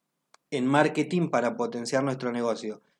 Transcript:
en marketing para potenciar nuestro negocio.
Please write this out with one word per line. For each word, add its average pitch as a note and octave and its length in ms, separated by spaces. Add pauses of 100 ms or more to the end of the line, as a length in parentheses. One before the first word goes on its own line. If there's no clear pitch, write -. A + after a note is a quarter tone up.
(520)
en B2+ 160
marketing D3+ 640
para A#2+ 280
potenciar A#2+ 460
nuestro B2+ 280
negocio. A2 500 (180)